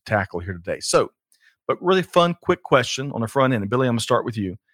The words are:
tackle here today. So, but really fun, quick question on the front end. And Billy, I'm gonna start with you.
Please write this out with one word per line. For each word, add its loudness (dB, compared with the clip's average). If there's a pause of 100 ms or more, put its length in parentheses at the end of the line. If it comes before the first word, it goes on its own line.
tackle -2
here -8
today. -8
So, 0 (560)
but -2
really 2
fun, 2
quick -2
question 0
on -6
the -2
front 2
end. -2
And -6
Billy, 2
I'm 2
gonna 0
start 2
with -6
you. -4 (180)